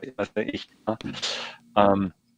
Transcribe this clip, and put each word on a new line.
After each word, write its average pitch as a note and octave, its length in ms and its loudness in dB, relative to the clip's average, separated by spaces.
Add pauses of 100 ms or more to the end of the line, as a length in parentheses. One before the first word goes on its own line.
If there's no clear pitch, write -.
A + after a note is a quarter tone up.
(180)
was - 180 -4
weiß G#2+ 160 0
ich, - 160 -8 (200)
ne? A2 100 -2 (800)
Ähm, G2 380 4 (240)